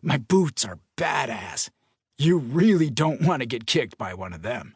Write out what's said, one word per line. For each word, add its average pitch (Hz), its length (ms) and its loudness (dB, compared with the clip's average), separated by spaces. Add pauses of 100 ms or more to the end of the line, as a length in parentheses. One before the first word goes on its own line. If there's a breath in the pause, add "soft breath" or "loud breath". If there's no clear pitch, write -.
My 147 160 -2
boots 165 480 0
are 135 140 -12 (180)
badass. 139 720 -4 (480)
You 165 200 4
really 160 520 4
don't 147 320 0
want 160 200 2
to 123 40 -2
get 113 220 -6
kicked 120 300 0
by 92 160 -8
one 92 200 -10
of 85 80 -12
them. 120 340 -8